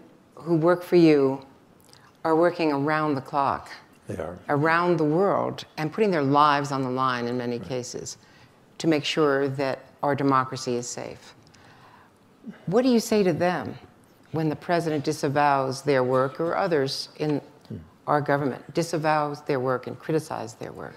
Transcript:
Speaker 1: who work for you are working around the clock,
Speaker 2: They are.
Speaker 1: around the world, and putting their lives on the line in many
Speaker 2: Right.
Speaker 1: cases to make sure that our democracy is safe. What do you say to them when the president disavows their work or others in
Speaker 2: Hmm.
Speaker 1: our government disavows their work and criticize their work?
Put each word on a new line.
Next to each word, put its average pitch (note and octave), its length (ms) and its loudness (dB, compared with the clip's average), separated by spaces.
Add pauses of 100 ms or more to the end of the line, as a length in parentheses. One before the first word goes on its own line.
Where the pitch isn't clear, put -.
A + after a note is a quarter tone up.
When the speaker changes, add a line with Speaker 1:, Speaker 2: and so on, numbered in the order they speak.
(360)
Speaker 1:
who D#3+ 200 -2
work F3 260 4
for - 140 0
you C#3+ 500 6 (800)
are D#3+ 120 2
working E3 340 2
around D3+ 440 0
the C3+ 60 -4
clock, C3+ 480 -2 (380)
Speaker 2:
They - 80 -8
are. E2+ 320 -8
Speaker 1:
around E3 480 2
the D#3 80 0
world, D3 640 0 (100)
and D3+ 160 -6
putting G#3+ 180 0
their D#3+ 140 2
lives C#3+ 480 4
on C3+ 100 -2
the C3 80 -2
line B2+ 380 -2
in B2 100 -4
many A#2+ 200 -4
Speaker 2:
Right. A#2+ 100 -14
Speaker 1:
cases B2 500 -10 (600)
to - 100 -4
make D3+ 160 2
sure C#3+ 460 2
that C3+ 300 -4 (220)
our C#3+ 140 2
democracy C3 600 0
is A#2+ 120 -6
safe. - 480 -14 (1300)
What G#3+ 180 2
do C4 60 4
you A#3 120 4
say G#3+ 220 2
to F3+ 100 2
them D3+ 420 -2 (560)
when D#3+ 160 0
the D3 80 -2
president D#3+ 480 -2
disavows C#3+ 800 0
their C3+ 220 2
work C3 360 0
or E3+ 160 -2
others D3+ 640 -2
in D3+ 240 -2 (260)
Speaker 2:
Hmm. G#2+ 100 -12 (300)
Speaker 1:
our D3 140 2
government C#3 520 -2
disavows D3+ 680 -2
their C#3 180 -2
work B2+ 280 -2
and A#2 120 -12
criticize A#2+ 560 -6
their - 160 -14
work? - 260 -14